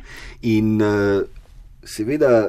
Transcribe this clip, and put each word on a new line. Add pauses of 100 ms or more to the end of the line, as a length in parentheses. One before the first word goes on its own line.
(400)
in,
eh, (600)
seveda (180)